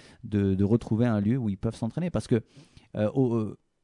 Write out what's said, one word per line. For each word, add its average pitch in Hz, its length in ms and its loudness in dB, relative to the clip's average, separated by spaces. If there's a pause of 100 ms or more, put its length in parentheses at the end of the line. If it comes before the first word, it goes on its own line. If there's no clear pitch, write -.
(240)
de, 101 300 2
de 95 100 2
retrouver 113 440 2
un 107 120 0
lieu 107 180 2
où 117 120 -2
ils 98 80 -4
peuvent 113 180 -4
s'entraîner. 156 360 -6
Parce - 160 -4
que, 117 160 2 (520)
euh, 107 200 0
au, 131 180 2
euh, 110 240 -4 (260)